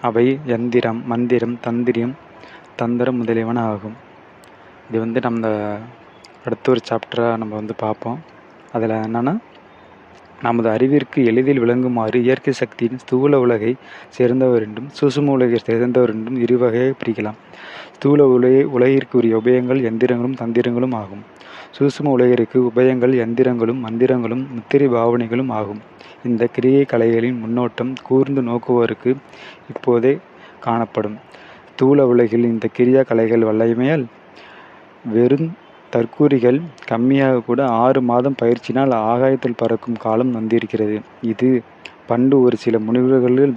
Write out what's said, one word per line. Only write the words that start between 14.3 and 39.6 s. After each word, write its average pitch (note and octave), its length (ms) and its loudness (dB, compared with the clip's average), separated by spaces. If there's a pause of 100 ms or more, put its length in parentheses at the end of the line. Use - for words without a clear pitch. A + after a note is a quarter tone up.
என்றும் A2 280 -12
சூசும C#3+ 400 0
உலகை B2 320 2
சேர்ந்தவர் A#2+ 500 0
என்றும் A2+ 260 -6
இரு A#2+ 180 2
வகையாக B2 380 0
பிரிக்கலாம். G#2+ 420 -6 (540)
ஸ்தூல C#3+ 360 4
உலகை, B2+ 380 4
உலகிற்கு C3 520 0
உரிய A2+ 200 2
உபயங்கள் B2+ 440 0
யந்திரங்களும் A#2+ 560 -2
தந்திரங்களும் A#2+ 580 -2
ஆகும். G#2 280 -12 (480)
சூசும C#3+ 400 -2
உலகிற்கு B2 540 2
உபயங்கள் B2+ 500 2
யந்திரங்களும் A#2+ 640 0
மந்திரங்களும் A#2+ 720 -2
முத்திரை C3+ 360 0
பாவனைகளும் A#2+ 640 0
ஆகும். G#2+ 300 -6 (420)
இந்த A#2+ 220 0
கிரியை C3 400 2
கலைகளின் A#2 540 0
முன்னோட்டம் A#2+ 520 -4 (120)
கூர்ந்து C3+ 380 0
நோக்குவோருக்கு A#2+ 680 -2 (580)
இப்போதே A#2+ 440 0 (460)
காணப்படும். A2 580 -4 (480)
ஸ்தூல C3+ 420 4
உலகில் A#2+ 380 2
இந்த A#2 280 -2
கிரியா B2+ 300 4
கலைகள் A2+ 400 2
வல்லமையால் A#2 600 0 (1000)
வெறும் B2 420 2 (440)
தற்கூரிகள் B2 680 2 (260)
கம்மியாக C3 600 2
கூட A#2+ 160 -2 (120)
ஆறு B2+ 280 4
மாதம் B2+ 360 0
பயிற்சியினால் A#2+ 640 0
ஆகாயத்தில் B2 600 0
பறக்கும் A#2 380 -2